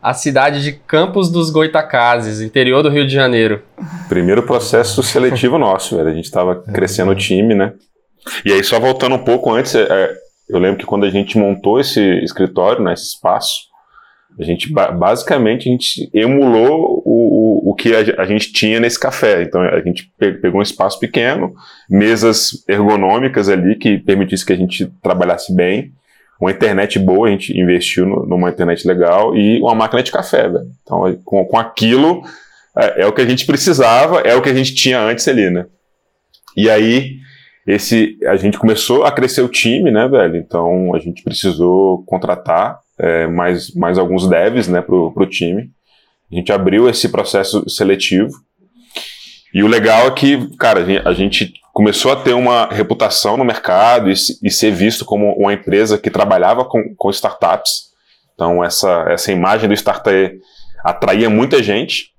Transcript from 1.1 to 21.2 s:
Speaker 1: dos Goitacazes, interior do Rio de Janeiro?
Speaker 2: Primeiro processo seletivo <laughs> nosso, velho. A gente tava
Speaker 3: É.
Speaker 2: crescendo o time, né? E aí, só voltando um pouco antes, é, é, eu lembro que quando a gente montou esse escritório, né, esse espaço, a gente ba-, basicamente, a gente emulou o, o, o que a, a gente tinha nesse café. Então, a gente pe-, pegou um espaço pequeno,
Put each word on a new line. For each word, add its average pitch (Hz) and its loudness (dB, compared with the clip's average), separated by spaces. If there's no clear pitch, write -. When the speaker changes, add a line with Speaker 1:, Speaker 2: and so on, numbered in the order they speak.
Speaker 1:
dos 170 -2
Goitacazes, 123 0
interior 127 2
do 151 2
Rio 143 0
de 135 -4
Janeiro? 113 2
Speaker 2:
Primeiro 90 2
processo 120 0
seletivo 127 0
<laughs> - 2
nosso, 98 -2
velho. 80 -2
A 80 -4
gente 82 -10
tava 90 -2
Speaker 3:
É. 107 -12
Speaker 2:
crescendo 95 -2
o 95 2
time, 98 0
né? 98 0
E 101 0
aí, 98 2
só 117 0
voltando 131 0
um - -4
pouco 117 0
antes, 127 -2
é, 113 4
é, 95 0
eu - -2
lembro 98 0
que - -14
quando 101 -2
a 98 0
gente 101 -2
montou 101 0
esse - -2
escritório, 95 -2
né, 87 -2
esse - -10
espaço, - -4
a 82 -8
gente 87 -6
ba-, 101 0
basicamente, 120 -2
a 127 0
gente - -4
emulou 127 2
o, 110 2
o, - -2
o 98 -2
que 113 0
a, 107 0
a 92 0
gente 104 -2
tinha 110 0
nesse 120 0
café. 107 0
Então, 87 -2
a 87 0
gente - -6
pe-, 98 0
pegou 95 -2
um 104 2
espaço 190 -2
pequeno, 135 -2